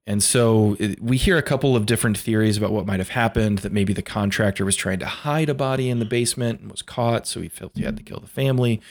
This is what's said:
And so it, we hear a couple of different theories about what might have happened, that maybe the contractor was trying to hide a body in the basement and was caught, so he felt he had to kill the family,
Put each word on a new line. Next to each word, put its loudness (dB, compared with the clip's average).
And 0
so 4
it, -2
we 0
hear 4
a 2
couple 2
of 2
different 0
theories 2
about 0
what -2
might 0
have -4
happened, 0
that -6
maybe 2
the -4
contractor 0
was 0
trying -2
to -6
hide -2
a -2
body -2
in 0
the 0
basement -2
and -16
was -14
caught, -2
so -8
he -8
felt -14
he -4
had -4
to -12
kill -12
the -18
family, 0